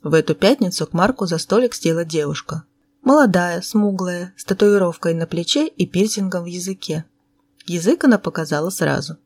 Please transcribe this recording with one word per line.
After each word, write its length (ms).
В 120
эту 200
пятницу 520
к 60
Марку 340
за 120
столик 360
села 300
девушка. 600
Молодая, 580
смуглая, 760
с 80
татуировкой 680
на 120
плече 400
и 200
пирсингом 580
в 20
языке. 580
Язык 380
она 140
показала 520
сразу. 560